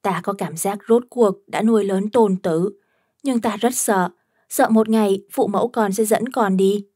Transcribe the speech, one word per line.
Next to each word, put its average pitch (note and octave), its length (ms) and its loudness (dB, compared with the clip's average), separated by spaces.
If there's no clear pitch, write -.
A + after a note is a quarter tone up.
ta F3+ 220 -4
có G3+ 80 -4
cảm G3 240 -8
giác G3+ 220 -4
rốt A#3+ 200 4
cuộc G#3 260 2
đã - 160 -4
nuôi A3 220 2
lớn G3 260 -2
tôn G#3 260 2
tử. F3 340 -2
Nhưng B3 180 -2
ta G#3+ 160 -4
rất A#3+ 180 -2
sợ, F#3+ 340 0
sợ - 200 0
một A3 200 4
ngày G#3 340 0
phụ - 140 0
mẫu G#3 220 -2
con G#3+ 240 -2
sẽ A3 120 -2
dẫn A3 240 0
con G3+ 280 0
đi. G3 280 0